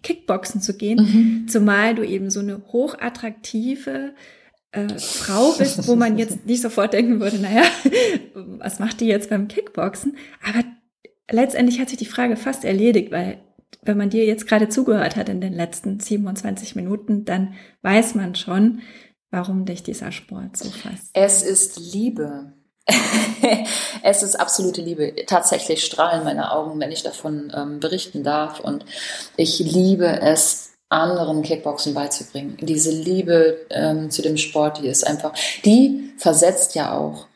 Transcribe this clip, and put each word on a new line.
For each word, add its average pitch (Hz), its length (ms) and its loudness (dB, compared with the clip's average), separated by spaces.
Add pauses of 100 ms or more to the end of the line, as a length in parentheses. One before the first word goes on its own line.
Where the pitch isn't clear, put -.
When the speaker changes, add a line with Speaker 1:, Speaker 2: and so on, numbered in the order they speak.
Speaker 1:
Kickboxen 190 580 -4
zu 196 160 -4
gehen, 214 220 0 (460)
Speaker 2:
Mhm. - 40 -8
Speaker 1:
zumal 208 460 4
du 220 100 -2
eben 196 260 -4
so 202 100 -4
eine 202 220 -6 (100)
hochattraktive, 262 1400 -4 (580)
äh, 208 160 -4 (100)
Frau 233 540 2
bist, - 360 0
wo 240 80 6
man 226 220 4
jetzt 220 280 -4
Speaker 2:
<laughs> - 0 -
Speaker 1:
nicht 240 160 0
sofort 208 300 0
denken 233 280 2
würde, 226 180 0
"Naja, 208 240 2 (440)
<laughs> - 280 -4
was 190 440 -10
macht 220 220 -6
die 233 60 0
jetzt 208 240 0
beim 208 180 0
Kickboxen?" 277 680 -4 (300)
Aber 220 160 0 (680)
letztendlich 247 500 2
hat 254 80 -4
sich - 100 -10
die 214 80 -8
Frage 247 300 -2
fast 269 280 -6
erledigt, 208 480 4
weil 180 260 -6 (440)
wenn 208 160 0
man 202 120 0
dir 220 140 2
jetzt 214 220 0
gerade 214 220 4
zugehört 226 480 2
hat - 120 -2
in 185 120 -4
den 190 140 -4
letzten 170 460 -6
siebenundzwanzig 196 760 -4
Minuten, 202 480 -2
dann 190 300 -2 (280)
weiß 220 320 4
man 185 200 -4
schon, 214 480 2 (480)
warum 185 340 -2
dich 180 180 -8
dieser - 300 -8
Sport - 460 -14
so 202 120 -10
fasziniert. - 300 -14 (140)
Speaker 2:
Es 196 280 4
ist - 360 2 (160)
Liebe. 147 580 -4 (360)
<laughs> 220 40 4 (1120)
Es 202 200 4
ist 196 140 0
absolute 185 420 0
Liebe. 165 340 -2 (120)
Tatsächlich 170 580 0
strahlen 160 400 0
meine 147 280 -2
Augen, 156 280 -4
wenn 151 100 -2
ich 165 140 -8
davon, 151 520 -8
ähm, 147 240 -6
berichten 156 440 -6
darf. 151 360 -2
Und - 240 -6 (520)
ich 165 240 0
liebe 175 600 4
es, - 500 2 (180)
anderen 160 540 0
Kickboxen 151 520 -4
beizubringen. 143 640 -6
Diese 160 300 0
Liebe, 165 680 2 (120)
ähm, 156 400 -2
zu - 120 -2
dem 156 140 0
Sport, 151 460 0
die 131 60 -2
ist - 180 0
einfach, 151 260 -2 (320)
die 254 540 6
versetzt 170 560 4
ja 151 220 -2
auch - 400 -6